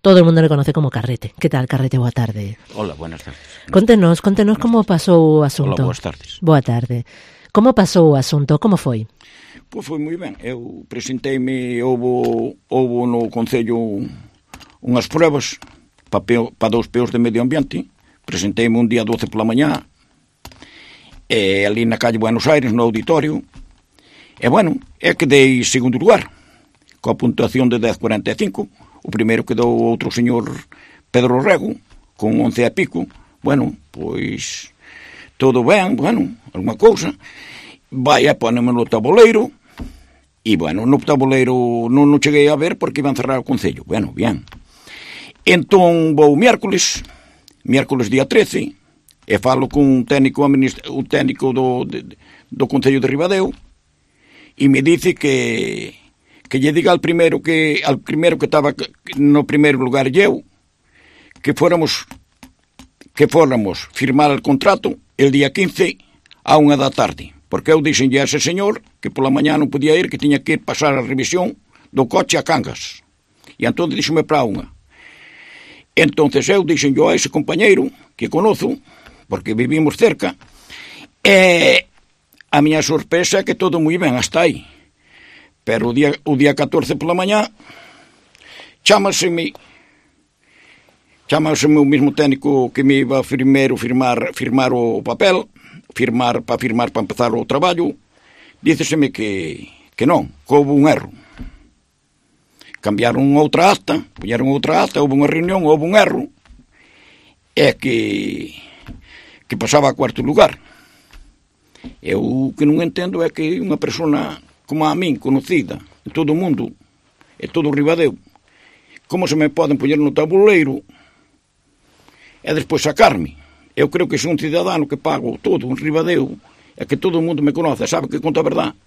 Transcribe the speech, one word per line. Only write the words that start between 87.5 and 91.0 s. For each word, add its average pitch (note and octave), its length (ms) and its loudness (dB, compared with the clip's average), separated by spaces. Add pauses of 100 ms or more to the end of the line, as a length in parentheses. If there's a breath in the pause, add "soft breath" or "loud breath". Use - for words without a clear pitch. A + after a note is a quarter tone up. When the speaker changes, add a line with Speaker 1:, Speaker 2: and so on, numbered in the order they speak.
Speaker 2:
chámaseme, F#3 720 0 (1700 soft breath)